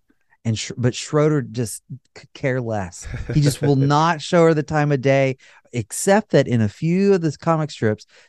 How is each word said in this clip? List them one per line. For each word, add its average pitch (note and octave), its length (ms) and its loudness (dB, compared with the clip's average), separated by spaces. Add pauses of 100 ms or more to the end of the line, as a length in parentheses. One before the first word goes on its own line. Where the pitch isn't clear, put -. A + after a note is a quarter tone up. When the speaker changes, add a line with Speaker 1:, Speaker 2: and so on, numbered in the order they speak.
(440)
Speaker 1:
And A2+ 120 0
Sch-, - 200 -10
but B2 180 0
Schroeder D3+ 480 0
just A2+ 400 -8 (320)
could - 200 -20
care C3 260 -4
less. G#2+ 440 -6 (300)
He D#3 60 4
just C#3+ 220 0
will C#3+ 140 2
Speaker 2:
<laughs> C#3 200 2
Speaker 1:
not D#3+ 260 2
show E3+ 220 2
her E3 100 4
the D3+ 80 0
time D3 300 0
of C#3 80 0
day, C3+ 380 2 (340)
except F#3+ 580 0
that C#3 160 4
in A#2+ 140 0
a G#2+ 80 2
few F#3+ 460 0
of F3+ 60 2
the D#3+ 160 -2
comic D#3 360 -2
strips, G#2+ 340 -2 (220)